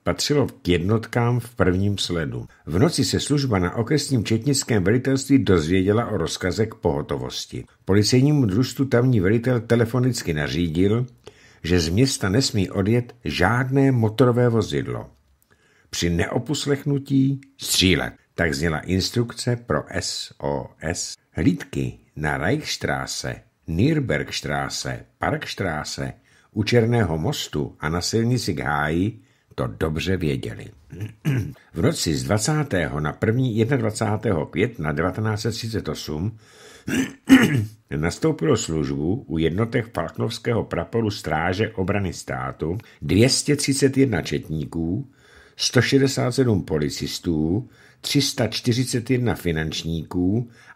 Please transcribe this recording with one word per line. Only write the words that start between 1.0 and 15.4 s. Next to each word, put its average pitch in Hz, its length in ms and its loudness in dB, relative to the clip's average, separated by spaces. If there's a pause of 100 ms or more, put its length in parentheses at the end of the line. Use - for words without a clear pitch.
v - 140 -10
prvním 92 440 2
sledu. 64 480 -4 (200)
V 78 120 0
noci 139 260 2
se - 160 0
služba 135 380 0
na 87 180 0
okresním 123 480 0
četnickém 113 600 0
velitelství 131 540 2
dozvěděla 95 680 4
o 101 100 -4
rozkaze 87 500 -2
k - 80 -8
pohotovosti. 65 920 -4 (200)
Policejnímu 123 640 4
družstvu 127 380 0
tamní 123 360 4
velitel 117 400 2
telefonicky 117 720 0
nařídil, 85 720 2 (560)
že 87 180 4
z 80 80 0
města 107 400 2
nesmí 104 420 2
odjet 113 440 0 (100)
žádné 127 680 2
motorové 120 560 4
vozidlo. 71 640 -2 (800)